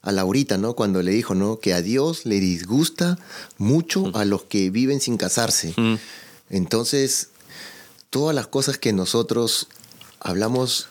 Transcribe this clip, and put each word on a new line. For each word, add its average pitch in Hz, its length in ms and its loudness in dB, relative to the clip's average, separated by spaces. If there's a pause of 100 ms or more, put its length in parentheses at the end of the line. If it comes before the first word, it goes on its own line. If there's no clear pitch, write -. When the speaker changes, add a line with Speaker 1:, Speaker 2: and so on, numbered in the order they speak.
Speaker 1:
a 98 100 -2
Laurita, 98 460 2
¿no? 113 160 -2
Cuando 98 280 2
le 92 100 2
dijo, 110 220 0
¿no? 104 260 0
Que 98 140 0
a 87 80 0
Dios 135 440 0
le 101 140 2
disgusta 113 800 0 (400)
mucho 165 480 2
Speaker 2:
Mm. 90 100 -4
Speaker 1:
a 107 80 2
los 101 200 0
que 95 260 0
viven 131 300 0
sin 120 180 -2
casarse. 92 580 0
Speaker 2:
Mm. 113 200 2 (520)
Speaker 1:
Entonces, 117 800 0 (800)
todas 151 260 0
las 123 120 -2
cosas 135 320 -2
que 113 160 0
nosotros 113 760 0 (500)
hablamos 120 720 -2